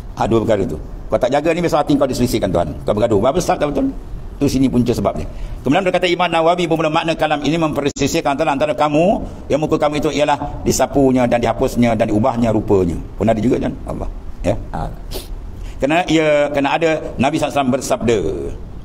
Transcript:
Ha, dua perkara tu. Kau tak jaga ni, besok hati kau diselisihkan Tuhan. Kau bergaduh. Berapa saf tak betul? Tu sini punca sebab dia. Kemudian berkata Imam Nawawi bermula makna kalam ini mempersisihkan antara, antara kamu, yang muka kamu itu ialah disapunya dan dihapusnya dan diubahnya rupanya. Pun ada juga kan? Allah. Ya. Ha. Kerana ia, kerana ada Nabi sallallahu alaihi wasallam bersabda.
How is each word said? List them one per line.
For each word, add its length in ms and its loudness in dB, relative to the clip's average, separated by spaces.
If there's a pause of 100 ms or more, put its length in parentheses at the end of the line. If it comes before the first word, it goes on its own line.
(140)
Ha, 160 -2
dua 160 2
perkara 160 2
tu. 160 -4 (320)
Kau 80 2
tak 160 2
jaga 160 4
ni, 80 0
besok 240 2
hati 160 2
kau 80 4
diselisihkan 480 0
Tuhan. 140 2 (180)
Kau 80 0
bergaduh. 240 4
Berapa 240 2
saf 160 0
tak 160 0
betul? 160 0 (480)
Tu 80 2
sini 240 2
punca 240 2
sebab 240 -2
dia. 80 -6 (400)
Kemudian 180 2
berkata 220 0
Imam 240 0
Nawawi 340 2
bermula 240 0
makna 300 0
kalam 240 0
ini 160 0
mempersisihkan 800 0
antara, 160 0
antara 180 0
kamu, 540 0 (240)
yang 80 2
muka 180 0
kamu 240 0
itu 140 0
ialah 480 -2
disapunya 640 2
dan 160 0
dihapusnya 560 2
dan 100 2
diubahnya 460 2
rupanya. 420 2 (220)
Pun 80 0
ada 160 4
juga 160 2
kan? 160 -4 (160)
Allah. 180 -6 (380)
Ya. 80 2 (160)
Ha. 160 -6 (960)
Kerana 240 2
ia, 480 4
kerana 240 0
ada 120 2 (280)
Nabi 180 2
sallallahu 60 0
alaihi 160 0
wasallam 160 2
bersabda. 440 0 (680)